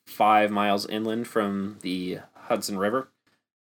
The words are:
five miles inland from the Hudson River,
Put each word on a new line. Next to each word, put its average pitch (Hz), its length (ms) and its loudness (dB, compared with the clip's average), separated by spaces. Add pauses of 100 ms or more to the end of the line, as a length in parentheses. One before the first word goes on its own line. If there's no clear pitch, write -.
five 107 420 4
miles 101 380 0
inland 110 400 -4
from 101 540 -2
the 92 380 -4 (160)
Hudson 104 440 -4
River, 110 300 -2 (520)